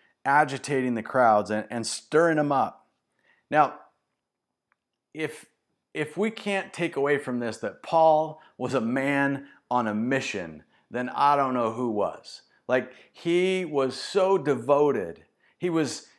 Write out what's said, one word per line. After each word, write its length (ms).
agitating 720
the 80
crowds 480
and, 200
and 160
stirring 500
them 160
up." 340
Now, 300
if, 320
if 220
we 140
can't 440
take 220
away 200
from 220
this 200
that 240
Paul 600
was 160
a 80
man 640
on 160
a 80
mission, 720
then 180
I 280
don't 180
know 180
who 180
was. 520
Like, 260
he 520
was 340
so 380
devoted. 880
He 140
was, 360